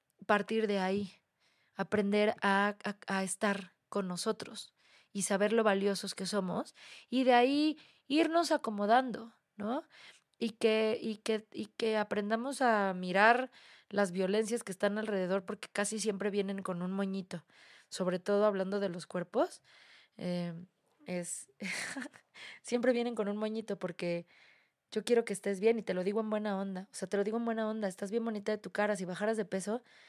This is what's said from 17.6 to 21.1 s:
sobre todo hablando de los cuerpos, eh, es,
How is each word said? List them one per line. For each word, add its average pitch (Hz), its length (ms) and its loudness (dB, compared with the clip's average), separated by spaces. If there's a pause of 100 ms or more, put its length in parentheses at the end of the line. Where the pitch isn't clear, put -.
sobre 180 300 -2
todo 202 260 2
hablando 196 340 0
de 196 100 -2
los 175 160 -10
cuerpos, 208 560 -2 (560)
eh, 175 360 -4 (520)
es, 175 540 -8